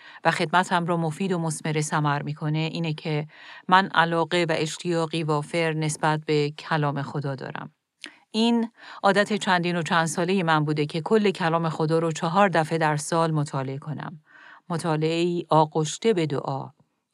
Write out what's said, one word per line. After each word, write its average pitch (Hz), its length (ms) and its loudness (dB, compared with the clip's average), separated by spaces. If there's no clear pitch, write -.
و 165 60 4
خدمتم 175 560 0
رو 170 100 0
مفید 165 360 -2
و 175 60 0
مثمر 156 420 -2
ثمر 147 420 0
می‌کنه 151 360 -4
اینه 160 360 -2
که 156 320 -4
من 185 260 4
علاقه 165 540 2
و 160 100 0
اشتیاقی 165 640 -2
وافر 156 500 -2
نسبت 156 540 0
به 147 240 2
کلام 147 520 -2
خدا 143 320 -6
دارم. - 360 -12
این 226 360 2
عادت 202 300 4
چندین 175 440 0
و 170 60 0
چند 165 240 2
سالهٔ 180 360 0
من 156 220 4
بوده 147 220 0
که 160 140 -4
کل 208 300 2
کلام 165 380 0
خدا 156 300 0
رو 165 140 0
چهار 180 360 2
دفعه 165 300 0
در 151 180 2
سال 165 340 0
مطالعه 143 480 -4
کنم. - 420 -10
مطالعه‌ای 165 800 0
آغشته 156 640 2
به 170 140 2
دعا 135 440 -4